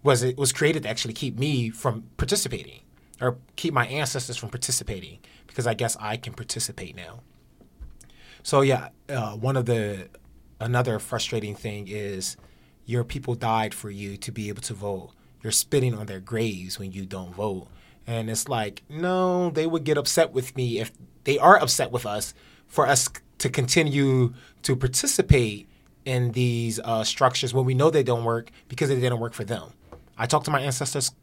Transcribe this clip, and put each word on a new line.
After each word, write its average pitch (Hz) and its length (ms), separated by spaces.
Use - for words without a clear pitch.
was, 131 220
it 127 140
was 135 140
created 151 300
to 107 80
actually 113 240
keep 113 240
me 127 320
from 110 340
participating 127 640
or 127 160
keep 160 180
my 139 120
ancestors 131 500
from 113 140
participating, 95 720
because 120 220
I 117 80
guess 113 240
I 107 180
can - 160
participate 104 640
now. 92 260
So, 139 200
yeah, 135 280
uh, 113 240
one 123 240
of 120 80
the, 104 420
another 117 380
frustrating 104 560
thing 104 340
is 101 480
your 117 180
people 123 320
died 113 400
for 104 160
you 101 260
to - 140
be 104 180
able 104 140
to 117 100
vote. 98 380
You're 110 80
spitting 127 420
on 104 140
their 95 120
graves 98 600
when 95 120
you 95 140
don't 92 300
vote. 98 320
And 113 200
it's 113 220
like, 107 400
no, 180 640
they 156 160
would 165 160
get 147 160
upset 156 340
with 127 220
me 120 240
if 110 120
they 143 120
are 165 240
upset 127 300
with 120 160
us 104 260
for 139 200
us 139 180
c-, - 160
to 135 120
continue 135 840
to 135 120
participate 127 920
in 123 260
these, 117 480
uh, 110 240
structures 127 500
when 131 120
we 127 100
know 147 160
they 151 120
don't 120 200
work 117 260
because 131 220
they 131 100
didn't 123 200
work 113 140
for 113 100
them. 98 300
I 113 80
talk - 200
to 165 60
my 139 100
ancestors 135 500